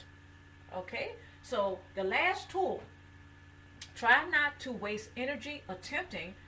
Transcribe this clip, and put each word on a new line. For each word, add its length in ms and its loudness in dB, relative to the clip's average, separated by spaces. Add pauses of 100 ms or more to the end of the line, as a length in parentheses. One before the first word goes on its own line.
(760)
Okay, 380 -6 (280)
so 380 2 (160)
the 80 0
last 460 2
tool, 340 0 (1120)
try 340 6
not 300 2
to 120 -6
waste 440 -6
energy 520 -4
attempting 680 -6 (120)